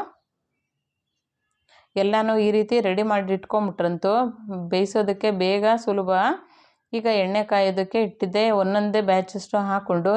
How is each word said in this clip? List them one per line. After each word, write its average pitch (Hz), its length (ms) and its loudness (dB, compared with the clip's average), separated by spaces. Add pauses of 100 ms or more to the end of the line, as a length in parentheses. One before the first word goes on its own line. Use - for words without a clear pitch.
(2000)
ಎಲ್ಲನೂ 214 420 2
ಈ 214 140 4
ರೀತಿ 214 280 0
ರೆಡಿ 196 240 0
ಮಾಡಿ 202 300 0
ಇಟ್ಕೊಂಬಿಟ್ರಂತೂ 190 800 -2 (540)
ಬೇಯಿಸೋದಕ್ಕೆ 196 640 0
ಬೇಗ 196 340 0 (100)
ಸುಲಭ. 202 360 -2 (840)
ಈಗ 226 120 -4 (100)
ಎಣ್ಣೆ 196 280 0
ಕಾಯೋದಕ್ಕೆ 196 600 0
ಇಟ್ಟಿದ್ದೆ, 208 480 -2
ಒಂದೊಂದೇ 208 500 2
ಬ್ಯಾಚಷ್ಟು 190 560 -2
ಹಾಕ್ಕೊಂಡು 196 600 0